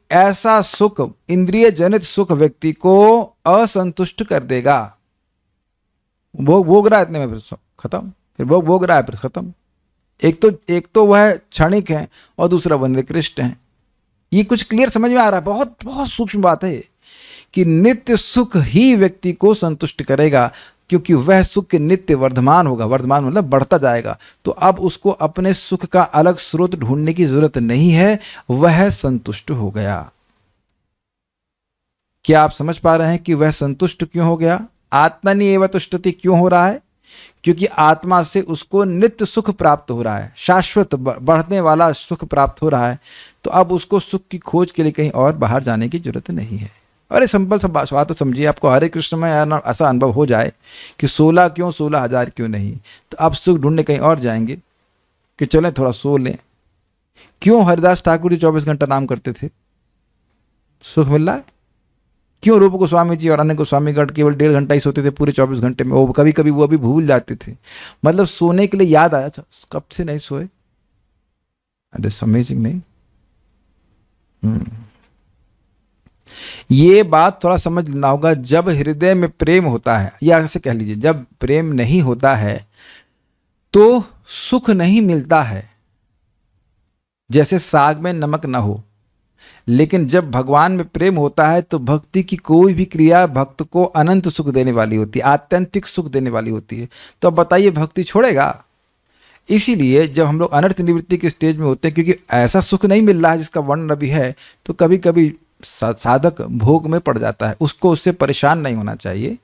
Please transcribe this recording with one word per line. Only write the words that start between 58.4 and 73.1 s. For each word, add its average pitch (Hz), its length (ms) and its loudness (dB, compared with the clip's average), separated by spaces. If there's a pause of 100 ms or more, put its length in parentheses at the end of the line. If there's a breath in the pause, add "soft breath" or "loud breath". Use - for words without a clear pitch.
घंटा 147 200 -2
नाम 135 200 -2
करते 123 280 -8
थे? 143 160 -12 (1300)
सुख 151 240 0
मिल 151 180 2
रहा 208 100 -2
है? 277 100 -12 (1000)
क्यों 214 160 6
रूप 196 140 6
गोस्वामी 170 420 0
जी 160 140 -2
और 151 100 2
अन्य 151 160 0
गोस्वामीगण 147 540 -2
केवल 147 240 0
डेढ़ 147 180 2
घंटा 143 220 0
ही 143 60 2
सोते 139 240 -2
थे 143 60 0
पूरे 143 220 -2
चौबीस 131 280 -2
घंटे 127 240 -2
में? 127 80 -4
वो 135 160 4
कभी-कभी 151 440 2
वो 143 160 2
भी 156 100 2
भूल 143 300 0
जाते 127 280 0
थे। - 200 -16 (500 loud breath)
मतलब 180 200 2
सोने 175 420 0
के 196 100 -4
लिए 190 100 4
याद 156 280 4
आया, 135 100 -4
"अच्छा, 151 180 -14 (280)
कब 143 200 -8
से - 120 -8
नहीं 151 140 -8
सोए?" 147 300 -10 (1500)
That's 104 240 -6
amazing, 120 320 0
नहीं? 127 260 -4 (1600)